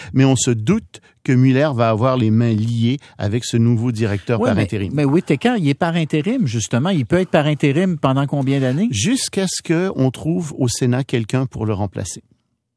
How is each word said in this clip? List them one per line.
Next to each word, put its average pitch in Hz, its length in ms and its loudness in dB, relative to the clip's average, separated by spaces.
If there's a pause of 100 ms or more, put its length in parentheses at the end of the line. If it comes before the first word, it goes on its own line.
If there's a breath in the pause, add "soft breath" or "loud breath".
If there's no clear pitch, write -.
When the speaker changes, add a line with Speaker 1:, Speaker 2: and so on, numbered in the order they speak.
(140 loud breath)
Speaker 1:
mais 131 100 6
on 135 100 6
se - 160 0
doute 120 520 -2 (220 soft breath)
que 139 80 -2
Mueller 131 420 4
va 113 160 2
avoir 127 260 2
les 127 140 2
mains 113 240 2
liées 117 420 0 (220 loud breath)
avec 107 260 -4
ce 120 140 -2
nouveau 117 340 2
directeur 107 480 -2
Speaker 2:
Oui, 247 60 0
Speaker 1:
par 110 80 2
Speaker 2:
mais, - 80 0
Speaker 1:
intérim. 98 320 -4
Speaker 2:
mais 147 100 0
Whitaker, 170 540 0
il 151 100 0
est 143 60 2
par 165 200 -2
intérim, 165 520 -2
justement. 120 420 -2
Il 160 160 0
peut 170 160 0
être 180 80 -2
par 156 160 2
intérim 151 540 0
pendant 135 280 2
combien 139 340 -2
d'années ? 139 320 0
Speaker 1:
Jusqu'à 190 540 -2
ce 175 440 -2
qu'on 131 200 0
trouve 160 460 -4
au 127 120 0
Sénat 127 360 0
quelqu'un 127 400 -2
pour 117 220 -6
le 107 80 -2
remplacer. 95 480 -6 (540)